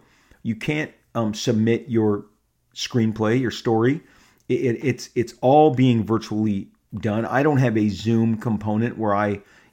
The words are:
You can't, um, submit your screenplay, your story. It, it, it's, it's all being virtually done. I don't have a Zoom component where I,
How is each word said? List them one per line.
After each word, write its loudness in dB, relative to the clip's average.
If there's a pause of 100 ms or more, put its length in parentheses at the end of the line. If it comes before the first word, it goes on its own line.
(440)
You -4
can't, -6 (220)
um, -2
submit 0
your 0 (480)
screenplay, 0
your -2
story. 0 (460)
It, -2
it, -2
it's, -4
it's -4
all 6
being 2
virtually -2 (260)
done. -4
I 0
don't 2
have 2
a 2
Zoom 0
component -4
where 0
I, -2 (320)